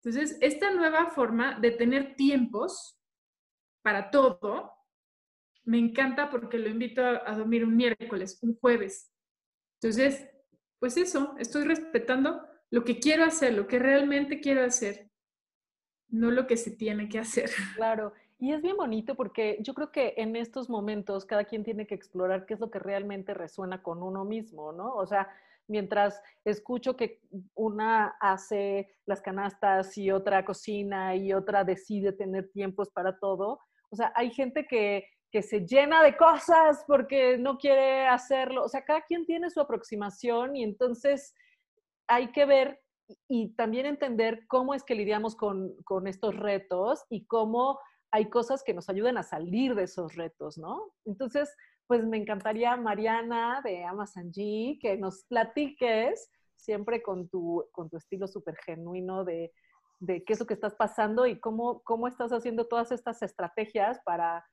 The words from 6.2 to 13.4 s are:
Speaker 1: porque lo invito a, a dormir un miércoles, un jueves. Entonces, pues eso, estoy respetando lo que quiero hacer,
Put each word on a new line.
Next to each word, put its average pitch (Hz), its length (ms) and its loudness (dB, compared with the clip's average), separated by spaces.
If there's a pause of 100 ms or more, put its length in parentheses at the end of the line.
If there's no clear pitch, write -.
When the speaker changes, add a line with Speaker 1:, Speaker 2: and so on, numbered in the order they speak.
Speaker 1:
porque 233 280 -4
lo 220 100 -2
invito 233 360 -2
a, 247 220 0
a 214 100 -6
dormir 226 280 2
un 226 120 4
miércoles, 226 680 0
un 233 160 0
jueves. 226 540 0 (680)
Entonces, 262 480 2 (500)
pues 247 180 -2
eso, 302 420 0
estoy 294 260 -2
respetando 311 760 0 (300)
lo 233 120 4
que 240 160 -2
quiero 311 260 6
hacer, 285 300 2